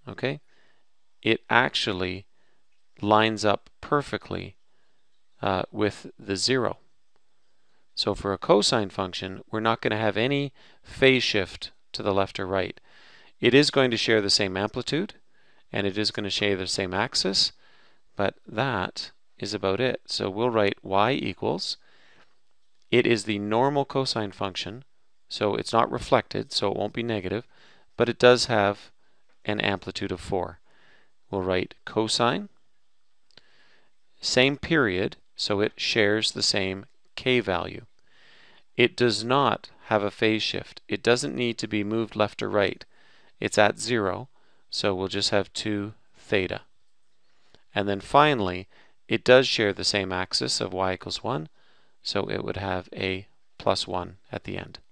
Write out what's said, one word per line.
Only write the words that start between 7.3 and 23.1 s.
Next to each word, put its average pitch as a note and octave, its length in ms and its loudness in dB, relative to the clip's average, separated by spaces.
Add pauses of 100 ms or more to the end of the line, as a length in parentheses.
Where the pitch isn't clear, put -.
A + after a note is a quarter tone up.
So G#2 200 -2
for G2 180 -4
a F#2 60 -4
cosine A#2+ 520 2
function, F#2+ 600 -6
we're A2 100 -2
not A2+ 200 2
gonna A2 160 0
have G#2+ 200 0
any C#3 360 0 (300)
phase C3 400 4
shift - 500 -2 (200)
to - 100 -10
the G2+ 120 2
left G2 240 0
or G2 80 -4
right. F#2+ 320 -2 (600)
It A#2+ 140 6
is C#3+ 160 6
going C3 200 4
to A2+ 60 0
share A2 240 2
the G2+ 100 -2
same F#2+ 260 0
amplitude, B2+ 580 -4 (580)
and G2+ 140 -2
it G2 120 -2
is G#2 120 -2
gonna G#2 200 -6
share G2+ 260 0
the F#2 100 -6
same F#2 280 -4
axis, - 580 0 (640)
but G2 180 -2 (120)
that A2 640 -4 (280)
is G#2 140 -8
about G2 280 -2
it. B2+ 260 -2
So G#2 240 -4
we'll A#2 200 0
write G#2 320 2
y G2+ 300 2
equals, C3+ 640 -4 (1120)
it A#2+ 160 4
is A2 180 2